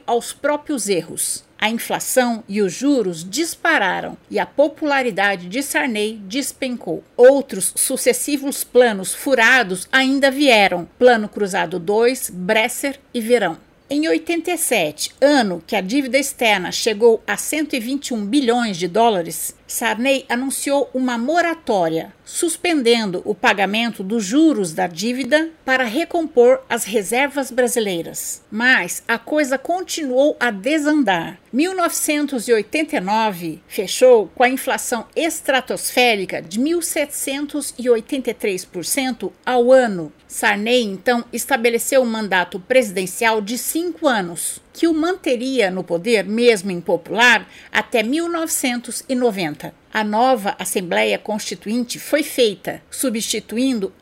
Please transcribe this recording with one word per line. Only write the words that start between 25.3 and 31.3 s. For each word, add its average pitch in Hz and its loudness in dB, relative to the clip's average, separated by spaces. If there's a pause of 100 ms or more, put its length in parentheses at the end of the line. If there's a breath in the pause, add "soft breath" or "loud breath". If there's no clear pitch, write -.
para 262 2
recompor 262 2
as 233 -4
reservas 254 -2
brasileiras. 214 -2
Mas 220 2
a 226 0
coisa 285 0
continuou 302 0
a 240 -2
desandar. 214 0 (120)